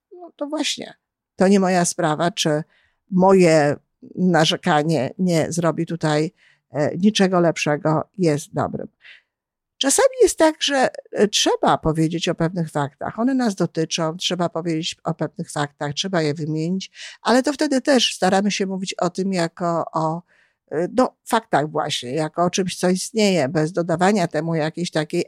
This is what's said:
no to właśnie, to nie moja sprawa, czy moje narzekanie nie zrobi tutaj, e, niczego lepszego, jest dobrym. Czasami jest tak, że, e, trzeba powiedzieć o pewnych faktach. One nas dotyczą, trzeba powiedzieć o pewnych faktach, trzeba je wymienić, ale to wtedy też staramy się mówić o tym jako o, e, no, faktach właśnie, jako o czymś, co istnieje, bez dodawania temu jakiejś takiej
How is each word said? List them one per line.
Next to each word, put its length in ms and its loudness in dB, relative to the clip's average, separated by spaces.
no 240 -20
to 120 -8
właśnie, 460 -6
to 120 4
nie 120 6
moja 260 2
sprawa, 460 -2
czy 320 -2
moje 640 6
narzekanie 1040 0
nie 340 0
zrobi 340 -2
tutaj, 460 -2
e, 260 -2
niczego 420 2
lepszego, 800 0
jest 360 0
dobrym. 340 -4
Czasami 420 2
jest 160 4
tak, 260 2
że, 240 2
e, 160 2
trzeba 500 2
powiedzieć 520 0
o 60 0
pewnych 360 -4
faktach. 480 -6
One 140 0
nas 220 0
dotyczą, 600 -2
trzeba 320 -2
powiedzieć 540 -4
o 100 -2
pewnych 380 -8
faktach, 420 -6
trzeba 280 -4
je 120 0
wymienić, 580 -4
ale 220 2
to 100 -2
wtedy 280 0
też 340 2
staramy 360 2
się 140 -2
mówić 280 -6
o 160 -2
tym 240 -4
jako 600 -2
o, 280 -2
e, 160 -2
no, 280 2
faktach 460 0
właśnie, 400 -4
jako 320 -2
o 60 2
czymś, 280 -4
co 120 0
istnieje, 600 0
bez 220 0
dodawania 560 0
temu 280 -2
jakiejś 360 -4
takiej 360 -4